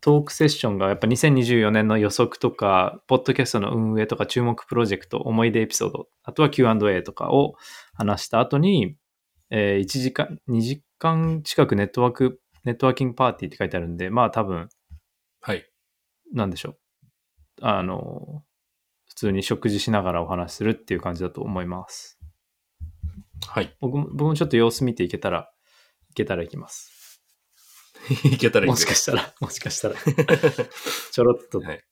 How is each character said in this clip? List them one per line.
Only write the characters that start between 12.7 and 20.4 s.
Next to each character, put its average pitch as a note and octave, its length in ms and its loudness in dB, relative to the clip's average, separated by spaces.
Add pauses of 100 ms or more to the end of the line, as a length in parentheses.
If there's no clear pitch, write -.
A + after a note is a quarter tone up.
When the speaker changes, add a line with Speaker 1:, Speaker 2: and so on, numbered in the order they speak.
Speaker 1:
ッ - 20 -4
ト C3+ 120 -2
ワ C3 60 4
ー - 20 -2
キ C3+ 100 -2
ン B2+ 40 -2
グ A#2 60 -12
パ B2+ 140 2
ー - 40 -6
テ - 120 -10
ィ D#2+ 40 -8
ー - 20 -18
っ - 0 -
て - 60 -20
書 - 60 -2
い F#2+ 60 -4
て G2 80 -6
あ - 20 -2
る E2+ 80 -6
ん E2+ 80 -8
で、 F2+ 140 -6
ま A#2 160 2
あ、 G#2+ 60 0
多 A2+ 120 -2
分、 F#2 240 -6 (720)
Speaker 2:
は - 140 -6
い。 - 160 -10 (640)
Speaker 1:
な A2 140 -2
ん - 20 -4
で F2 80 -8
し - 80 -12
ょ - 60 -10
う。 - 60 -20 (840)
あ G#2 200 0
の、 - 640 -10 (640)
普 - 80 -20
通 G#2 160 -2
に F#2+ 100 0
食 - 280 -2
事 G#2 100 0
し A#2 120 -2
な G#2 120 2
が F2+ 80 -2
ら E2+ 120 -2
お E2 40 -8
話 F2 240 -6